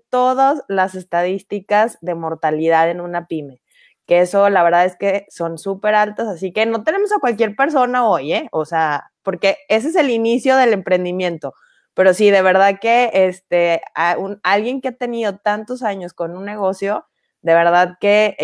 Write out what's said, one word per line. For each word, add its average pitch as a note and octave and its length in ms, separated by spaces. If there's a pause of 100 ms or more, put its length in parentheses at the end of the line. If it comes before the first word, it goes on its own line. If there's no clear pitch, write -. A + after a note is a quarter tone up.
(100)
todas C4 580
las F#3+ 260
estadísticas F#3+ 1080
de E3+ 120
mortalidad D#3+ 760
en F3 100
una F3 260
pyme, C#3+ 360 (440)
que F3 140
eso G3+ 300
la F#3+ 120
verdad F3 220
es F#3 120
que G3+ 340
son E3 280
súper G3 360
altas, G#3+ 340
así F3+ 240
que A3 140
no A3+ 180
tenemos G4 280
a G#4 60
cualquier A3 380
persona B3+ 500
hoy, D#3+ 280
¿eh? C4+ 180
O D#3 140
sea, D#3 440 (120)
porque F#3+ 340 (120)
ese A3 200
es E4 80
el C#4+ 140
inicio A#3 460
del A#3+ 180
emprendimiento, F3+ 800 (400)
pero F#3 200
sí, G3+ 160
de G3 120
verdad F#3+ 380
que, A#3 340
este, F3 680 (140)
a E3+ 240
un, G3 240
alguien G#3+ 400
que C4+ 60
ha A#3+ 80
tenido A#3 420
tantos G#3+ 440
años G3 300
con E3+ 240
un F#3+ 80
negocio, G3+ 600 (360)
de E3 120
verdad F3 460
que G#3 420